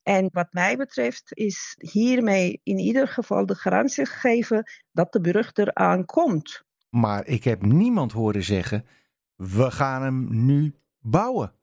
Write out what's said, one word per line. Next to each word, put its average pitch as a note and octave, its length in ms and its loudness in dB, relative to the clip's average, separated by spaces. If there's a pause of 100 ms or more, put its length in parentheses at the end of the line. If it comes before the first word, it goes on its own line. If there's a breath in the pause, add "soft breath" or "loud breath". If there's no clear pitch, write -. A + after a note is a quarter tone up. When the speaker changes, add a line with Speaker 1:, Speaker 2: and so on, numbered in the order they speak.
Speaker 1:
En F#3+ 300 2
wat F3+ 180 -4
mij F#3+ 260 0
betreft B3+ 580 -6
is - 440 -6
hiermee G#3+ 840 2
in F#3+ 160 -2
ieder A#3 300 0
geval G3+ 380 -2
de G3 80 -2
garantie A#3 520 0
gegeven A3+ 640 0 (220 loud breath)
dat E3+ 200 0
de G#3+ 80 2
brug F3+ 340 0
eraan F#3 500 2
komt. A#3 600 -2 (260)
Speaker 2:
Maar G#2+ 360 0
ik B2 180 -2
heb A2+ 180 0
niemand D3+ 500 2
horen G#2+ 320 -2
zeggen: G2+ 400 -2 (500 soft breath)
"We G2 360 0
gaan C3 320 -2
hem C3 440 0
nu C#3+ 280 2 (240)
bouwen." E3 640 -2